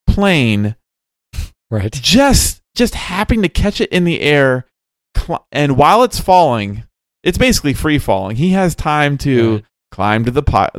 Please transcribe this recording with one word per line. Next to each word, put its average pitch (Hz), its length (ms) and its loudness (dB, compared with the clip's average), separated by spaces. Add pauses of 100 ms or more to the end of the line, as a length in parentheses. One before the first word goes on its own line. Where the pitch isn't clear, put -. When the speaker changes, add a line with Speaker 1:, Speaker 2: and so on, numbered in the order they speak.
Speaker 1:
plane, 117 720 2 (960)
Speaker 2:
Right. 110 220 -4
Speaker 1:
just, 226 720 0 (120)
just 240 200 -2
happening 214 480 -4
to 180 80 0
catch - 300 -2
it 226 100 -2
in 180 140 0
the 170 160 -2
air, 135 460 0 (500)
cl-, - 360 -8
and 143 240 0
while 175 280 4
it's - 160 -4
falling, 117 640 0 (380)
it's 175 160 -2
basically 202 360 0
free 151 240 -2
falling. 98 380 -4
He 165 140 0
has 185 240 0
time 147 440 -2
to 117 380 0
Speaker 2:
Right. 104 80 -8 (260)
Speaker 1:
climb 107 340 -2
to 123 60 -2
the 135 120 -2
pi-, 98 360 2